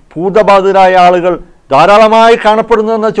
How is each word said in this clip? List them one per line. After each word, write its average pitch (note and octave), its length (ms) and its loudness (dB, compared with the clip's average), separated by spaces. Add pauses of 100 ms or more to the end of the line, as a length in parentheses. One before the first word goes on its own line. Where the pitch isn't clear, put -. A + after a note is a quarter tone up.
(120)
ഭൂതബാധിതരായ F#3+ 800 0 (140)
ആളുകൾ F3+ 260 0 (400)
ധാരാളമായി A3 720 2
കാണപ്പെടുന്നതെന്ന A3 680 -2 (100)